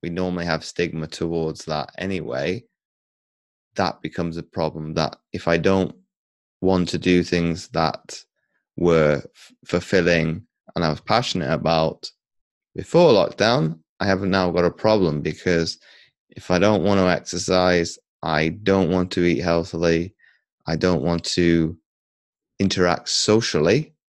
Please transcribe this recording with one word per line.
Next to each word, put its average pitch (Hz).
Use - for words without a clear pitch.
we 85
normally 90
have 82
stigma 82
towards 80
that 76
anyway. 90
That -
becomes 85
a 85
problem, 78
that 80
if 92
I 85
don't 95
want 92
to -
do 90
things 85
that -
were 80
f-, -
fulfilling 87
and 87
I 80
was 76
passionate 95
about 80
before 165
lockdown, 117
I 101
have 95
now 95
got 87
a 87
problem, 87
because 82
if -
I 90
don't 98
want 98
to 90
exercise, 90
I 80
don't 95
want 90
to 90
eat 85
healthily, 85
I 80
don't 85
want 82
to 82
interact 92
socially 107